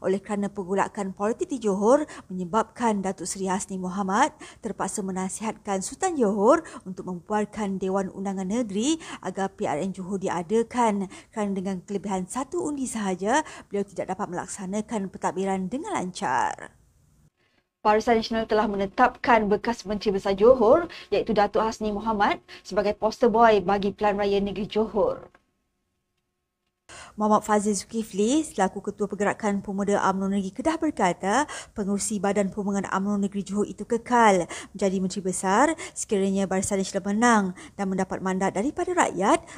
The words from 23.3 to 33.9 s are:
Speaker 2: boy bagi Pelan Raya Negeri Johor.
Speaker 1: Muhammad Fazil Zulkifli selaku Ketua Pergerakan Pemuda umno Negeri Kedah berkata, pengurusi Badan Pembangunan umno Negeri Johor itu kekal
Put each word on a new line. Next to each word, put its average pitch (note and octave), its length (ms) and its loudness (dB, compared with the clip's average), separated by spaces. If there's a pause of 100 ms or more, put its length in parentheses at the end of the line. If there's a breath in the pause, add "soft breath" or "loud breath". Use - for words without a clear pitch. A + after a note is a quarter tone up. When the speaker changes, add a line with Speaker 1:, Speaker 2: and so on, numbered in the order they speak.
Speaker 2:
boy A3 320 6
bagi G3 320 0
Pelan G#3 260 0
Raya G3+ 220 2
Negeri G3+ 240 -4
Johor. G3+ 640 0 (1800 loud breath)
Speaker 1:
Muhammad G#3 320 2
Fazil G#3 320 2
Zulkifli A3 640 0
selaku G3 480 -2
Ketua G3+ 160 -4
Pergerakan G3+ 560 -2
Pemuda G3+ 480 0
umno F#3+ 240 0
Negeri F#3+ 160 -2
Kedah D#4+ 320 -2
berkata, A3 640 2 (320 loud breath)
pengurusi G3+ 400 -2
Badan G3 320 0
Pembangunan G3 400 -2
umno G3+ 320 0
Negeri G3 240 -4
Johor G3+ 240 -2
itu G3+ 160 -10
kekal A3+ 640 4 (240 loud breath)